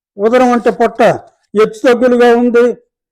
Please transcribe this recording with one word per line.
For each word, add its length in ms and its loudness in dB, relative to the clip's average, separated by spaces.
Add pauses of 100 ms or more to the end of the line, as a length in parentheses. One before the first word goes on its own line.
(180)
ఉదరం 340 0
అంటే 180 -2
పొట్ట 500 -2 (380)
హెచ్చు 300 -2
తగ్గులుగా 480 2
ఉంది, 400 0 (360)